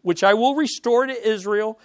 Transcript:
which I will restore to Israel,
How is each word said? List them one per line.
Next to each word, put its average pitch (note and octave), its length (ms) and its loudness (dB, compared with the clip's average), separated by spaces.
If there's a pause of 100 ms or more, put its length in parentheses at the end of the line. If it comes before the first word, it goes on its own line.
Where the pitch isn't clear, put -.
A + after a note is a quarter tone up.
which F3 220 -2
I G3 100 6
will B3+ 220 2
restore B3 500 0
to A#3+ 220 -4
Israel, G#3+ 580 -2